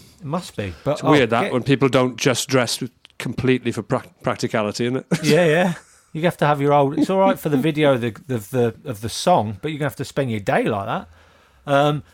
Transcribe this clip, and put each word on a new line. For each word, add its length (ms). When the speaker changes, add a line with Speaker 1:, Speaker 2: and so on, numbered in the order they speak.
Speaker 1:
It 60
must 300
be. 160
But 80
Speaker 2:
It's 100
weird 300
Speaker 1:
oh, 60
Speaker 2:
that 60
Speaker 1:
get 80
Speaker 2:
when 120
people 240
don't 280
just 320
dress 320
completely 540
for 100
prac-, 400
practicality, 640
isn't 100
it? 180
<laughs> 100
Speaker 1:
Yeah, 220
yeah. 280
You 100
have 160
to 80
have 140
your 140
old. 240
It's 100
all 120
right 180
for 100
the 80
video 380
of 80
the, 60
of 160
the, 240
of 160
the 80
song, 540
but 80
you're 80
gonna 100
have 80
to 80
spend 260
your 100
day 240
like 220
that. 220
Um, 380